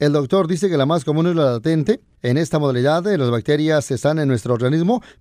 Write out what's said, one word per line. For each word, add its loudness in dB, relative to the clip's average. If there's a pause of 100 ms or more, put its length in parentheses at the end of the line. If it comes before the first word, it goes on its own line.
El 2
doctor 0
dice -2
que 0
la 2
más 0
común 0
es 0
la 2
latente. 0 (200)
En 0
esta -2
modalidad, 0
eh, 0
las 0
bacterias 0
están -2
en 0
nuestro 0
organismo, 0 (180)